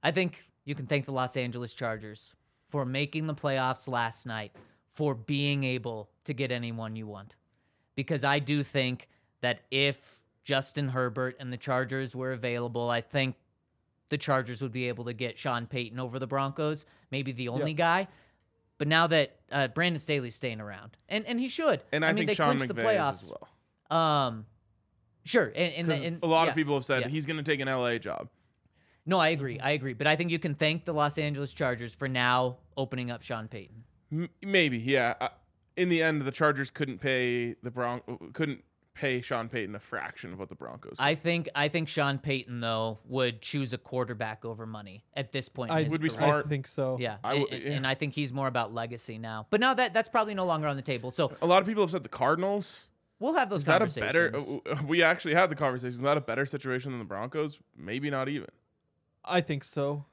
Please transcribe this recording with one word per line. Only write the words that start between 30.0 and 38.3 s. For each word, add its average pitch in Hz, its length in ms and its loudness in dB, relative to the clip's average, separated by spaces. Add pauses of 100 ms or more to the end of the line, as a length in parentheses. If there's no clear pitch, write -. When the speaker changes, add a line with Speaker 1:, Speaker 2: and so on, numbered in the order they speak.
Speaker 1:
I 156 80 6
think 170 160 0
you 165 80 0
can 156 140 -2
thank 156 320 0
the 170 80 -2
Los 147 240 2
Angeles 147 360 -2
Chargers 120 420 -2
for 139 120 -4
now 123 500 4 (180)
opening 127 340 -2
up 120 140 -8
Sean 110 240 -6
Payton. 110 360 -14 (280)
Speaker 3:
M-, 170 180 -2 (140)
maybe, 175 340 4
yeah. 120 420 4
Uh, 127 100 0 (460)
in 180 140 2
the 165 140 4
end, 156 200 2
the 131 80 -2
Chargers 139 380 2
couldn't 131 300 -4
pay 123 540 0 (100)
the 120 80 -6
Bron-, 120 300 -2 (320)